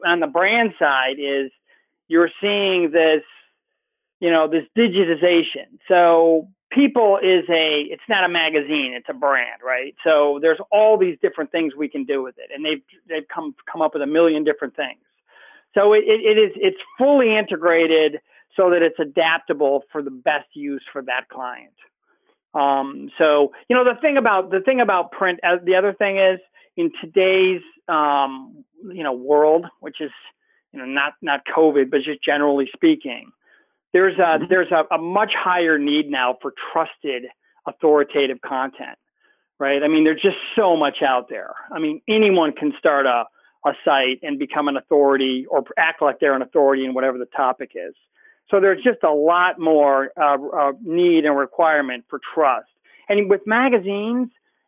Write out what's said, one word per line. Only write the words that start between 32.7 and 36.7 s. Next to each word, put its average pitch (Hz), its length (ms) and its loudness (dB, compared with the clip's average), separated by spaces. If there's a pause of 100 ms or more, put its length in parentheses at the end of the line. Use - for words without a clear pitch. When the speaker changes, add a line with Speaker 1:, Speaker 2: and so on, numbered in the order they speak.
Speaker 1:
speaking, 139 560 -2 (640)
there's 185 240 2
a, 190 40 2
Speaker 2:
Mm-hmm. 160 260 2
Speaker 1:
there's 185 220 2
a, 160 200 2
a 175 60 0
much 185 420 -2
higher 175 400 0
need 147 320 -2
now 127 300 -4
for 135 140 -10 (180)